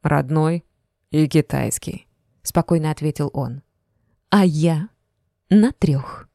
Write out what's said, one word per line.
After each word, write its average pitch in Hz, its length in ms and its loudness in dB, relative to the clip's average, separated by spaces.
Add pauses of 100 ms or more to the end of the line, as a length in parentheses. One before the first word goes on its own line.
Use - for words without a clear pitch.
Родной 156 640 0 (460)
и 151 160 2
китайский», - 800 -4 (340)
спокойно 165 480 -2
ответил 147 440 -4
он. 131 280 -8 (680)
«А 202 160 4
я 160 440 0 (600)
на 214 220 6
трёх. - 640 -2